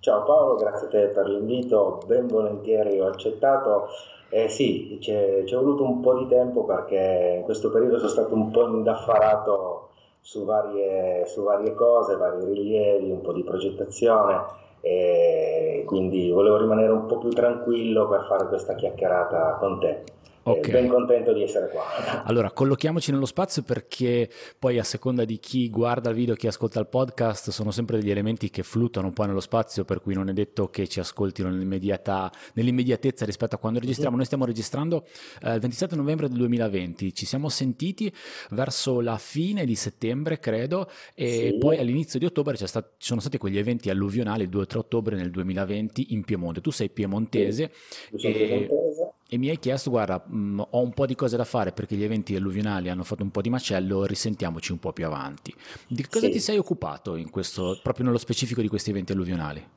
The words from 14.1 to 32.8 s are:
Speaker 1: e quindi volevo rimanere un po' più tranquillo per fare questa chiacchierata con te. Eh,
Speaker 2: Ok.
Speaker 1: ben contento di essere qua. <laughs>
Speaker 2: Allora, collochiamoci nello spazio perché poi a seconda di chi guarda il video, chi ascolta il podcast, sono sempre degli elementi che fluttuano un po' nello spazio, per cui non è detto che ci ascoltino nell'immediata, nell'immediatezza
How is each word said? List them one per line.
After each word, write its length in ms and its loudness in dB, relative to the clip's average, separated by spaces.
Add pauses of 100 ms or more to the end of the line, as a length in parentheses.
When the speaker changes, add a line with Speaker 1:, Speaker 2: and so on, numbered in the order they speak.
Speaker 1:
e 1040 2
quindi 440 0
volevo 280 6
rimanere 340 4
un 140 2
po' 120 0
più 120 -2
tranquillo 760 2
per 220 0
fare 200 2
questa 260 -2
chiacchierata 840 0
con 220 -2
te. 80 2 (540)
Eh, 100 0
Speaker 2:
Ok. 180 2
Speaker 1:
ben 180 4
contento 460 4
di 80 0
essere 260 0
qua. 140 -6 (220)
<laughs> 200 -4
Speaker 2:
Allora, 260 2
collochiamoci 640 0
nello 140 0
spazio 360 -2
perché 680 0 (300)
poi 200 2
a 60 0
seconda 420 -2
di 120 -4
chi 300 -2
guarda 400 0
il 80 0
video, 180 2
chi 120 -4
ascolta 340 -2
il 60 0
podcast, 640 -2
sono 200 -4
sempre 280 -2
degli 120 0
elementi 380 -2
che 140 -6
fluttuano 460 -2
un 40 -6
po' 120 -2
nello 160 -2
spazio, 440 -2
per 160 -4
cui 140 -4
non 160 -2
è 20 -4
detto 380 -2
che 180 -4
ci 100 -6
ascoltino 520 -4
nell'immediata, 840 -2 (220)
nell'immediatezza 720 0